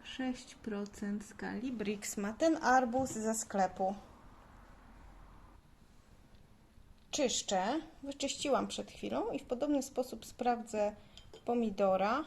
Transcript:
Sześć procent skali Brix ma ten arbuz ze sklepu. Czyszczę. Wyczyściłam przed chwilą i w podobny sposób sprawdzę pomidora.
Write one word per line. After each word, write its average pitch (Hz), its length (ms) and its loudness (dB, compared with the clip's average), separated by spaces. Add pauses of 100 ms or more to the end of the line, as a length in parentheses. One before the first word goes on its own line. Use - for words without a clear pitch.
(180)
Sześć 254 380 -4
procent 208 680 -6
skali 202 460 -6
Brix 208 460 -4
ma 208 160 -2
ten 320 300 4
arbuz 254 480 4
ze 220 240 0
sklepu. 190 600 0 (3250)
Czyszczę. 240 720 2 (220)
Wyczyściłam 269 640 0
przed 202 240 -8
chwilą 269 400 -4
i - 80 -4
w - 60 -12
podobny 277 380 2
sposób 247 420 -6
sprawdzę 220 720 0 (500)
pomidora. 208 800 4